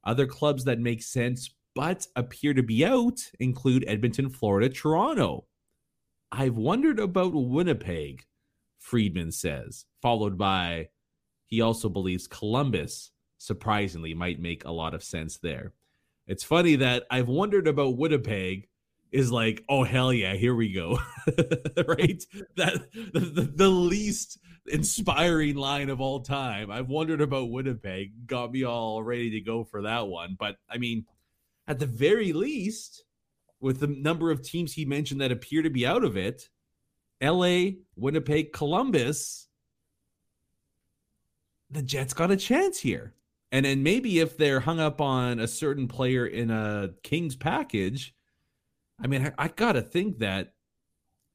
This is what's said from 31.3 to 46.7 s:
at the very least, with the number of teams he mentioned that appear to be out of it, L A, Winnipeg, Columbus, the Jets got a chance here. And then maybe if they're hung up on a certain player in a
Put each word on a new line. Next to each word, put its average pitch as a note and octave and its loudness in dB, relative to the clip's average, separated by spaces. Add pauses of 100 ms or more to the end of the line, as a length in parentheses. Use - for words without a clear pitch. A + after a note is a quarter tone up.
at C3 -4
the D3 -2
very E3 2
least, A3 -4 (560)
with C3 -2
the C#3+ 0
number D#3 0
of C3 0
teams E3 -6
he D#3 -6
mentioned C#3 -2
that C3 0
appear D3+ -2
to D#3+ 2
be B2+ 0
out G#3+ 2
of G#2 -2
it, G2 -4 (720)
L E3+ 2
A, F3+ 2 (200)
Winnipeg, D3+ 0
Columbus, D3+ -2 (2250)
the D3 -6
Jets C3+ -4
got F3 2
a G3 6
chance F4 2
here. - -2 (380)
And C3+ 4
then C3+ 2
maybe G3+ 4
if D#3+ 2
they're C#3 4
hung D#3+ 0
up D3+ 0
on B2+ 0
a A2+ 0
certain C#3 -2
player B2+ 0
in A2+ -2
a G#2 -2 (120)